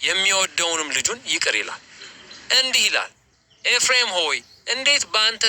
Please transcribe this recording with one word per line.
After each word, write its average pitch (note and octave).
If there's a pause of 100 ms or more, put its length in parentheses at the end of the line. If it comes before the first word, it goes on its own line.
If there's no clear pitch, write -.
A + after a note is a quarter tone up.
የሚወደውንም E3+
ልጁን F#3+
ይቅር D#3
ይላል። F#2+ (680)
እንዲህ B3+
ይላል፣ C#3 (540)
«ኤፍሬም A#3+
ሆይ D#3 (300)
እንዴት C4+
በአንተ A3